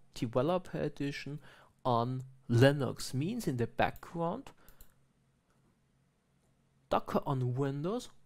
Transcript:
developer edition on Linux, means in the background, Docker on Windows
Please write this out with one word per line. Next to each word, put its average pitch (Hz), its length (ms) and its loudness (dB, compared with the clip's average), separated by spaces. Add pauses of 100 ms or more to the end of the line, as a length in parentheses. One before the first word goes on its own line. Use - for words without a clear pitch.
(140)
developer 147 640 0
edition 147 640 -4 (440)
on 123 380 0 (260)
Linux, 123 640 4
means 185 360 -2
in 131 80 0
the 117 100 0
background, 170 840 -2 (2500)
Docker - 360 2
on 127 300 -2
Windows 143 540 -2 (160)